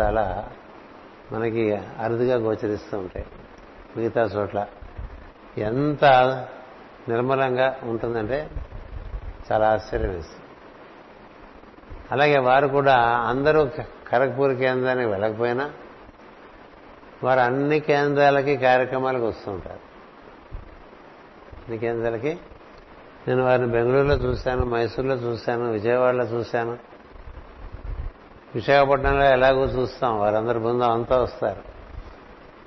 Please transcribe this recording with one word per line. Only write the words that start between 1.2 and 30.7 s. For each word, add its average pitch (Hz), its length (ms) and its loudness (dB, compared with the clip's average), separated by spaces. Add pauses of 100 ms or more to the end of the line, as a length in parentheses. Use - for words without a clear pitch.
మనకి 110 440 -2
అరుదుగా 117 600 -2
గోచరిస్తూ 110 640 -4
ఉంటాయి. 95 280 -10 (720)
మిగతా 113 260 0
చోట్ల 101 440 -2 (920)
ఎంత 135 460 -2 (1040)
నిర్మలంగా 127 760 0
ఉంటుందంటే 117 680 -4 (1040)
చాలా 110 160 4
ఆశ్చర్యం 110 420 0
వేస్తుంది. 85 340 -12 (1700)
అలాగే 143 260 4
వారు 131 280 4
కూడా 139 360 4
అందరూ 123 600 2
ఖ-, - 460 -8
ఖరగ్పూర్ 131 440 2
కేంద్రానికి 127 560 0
వెళ్ళకపోయినా, 117 600 -2 (1500)
వారు 131 160 4
అన్ని 139 400 2
కేంద్రాలకి, 143 760 2
కార్యక్రమాలకు 127 720 2
వస్తూ 101 260 -6
ఉంటారు. 92 340 -12 (1700)
అన్ని 113 220 -10
కేంద్రాలకి. 117 600 -2 (920)
నేను 127 160 2
వారిని 127 220 4
బెంగళూరులో 123 480 2
చూశాను, 127 500 -2
మైసూర్లో 120 500 -2
చూశాను, 120 580 -2
విజయవాడలో 123 520 2
చూశాను, 117 540 -4 (1800)
విశాఖపట్నంలో 139 680 2
ఎలాగో 135 400 4
చూస్తాం. 120 540 -2
వారందరి 110 400 0
బృందం 120 320 0